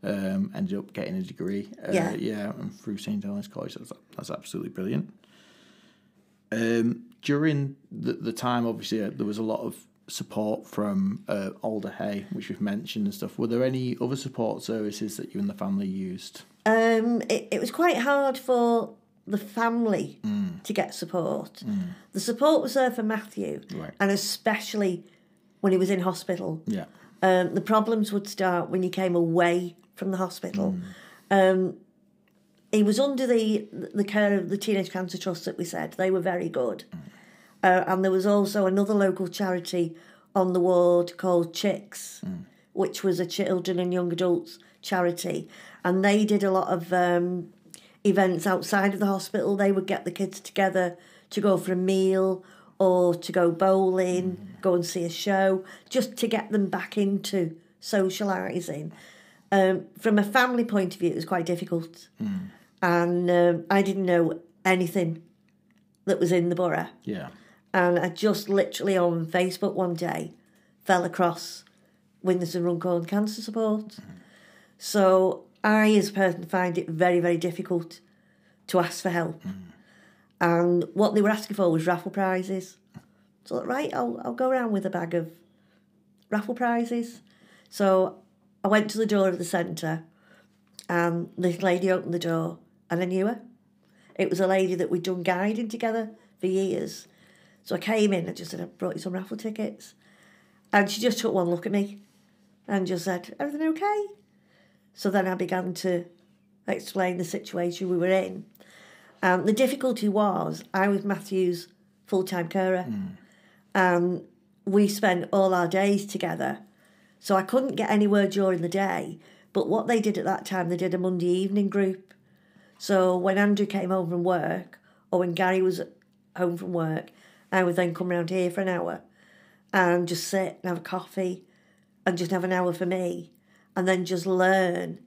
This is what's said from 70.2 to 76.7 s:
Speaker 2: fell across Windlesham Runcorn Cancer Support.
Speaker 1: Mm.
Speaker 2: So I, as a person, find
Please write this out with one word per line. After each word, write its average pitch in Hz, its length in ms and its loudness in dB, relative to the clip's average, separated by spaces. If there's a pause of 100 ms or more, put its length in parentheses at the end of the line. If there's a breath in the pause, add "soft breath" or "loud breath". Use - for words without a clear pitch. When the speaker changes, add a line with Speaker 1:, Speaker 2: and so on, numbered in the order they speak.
Speaker 2:
fell 180 200 4
across 170 600 -2 (600 soft breath)
Windlesham 180 400 0
Runcorn 175 400 0
Cancer 214 360 -2
Support. 214 480 -2 (120)
Speaker 1:
Mm. - 20 -20 (760 loud breath)
Speaker 2:
So 190 640 4 (200)
I, 214 300 6
as 202 160 6
a - 20 -14
person, 175 320 2
find 180 320 0